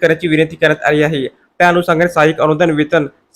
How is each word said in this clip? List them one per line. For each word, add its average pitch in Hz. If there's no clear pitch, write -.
करण्याची 165
विनंती 160
करण्यात 156
आली 151
आहे. 147
त्या -
अनुषंगाने 175
सहाय्यक 160
अनुदान, 156
वेतन, 151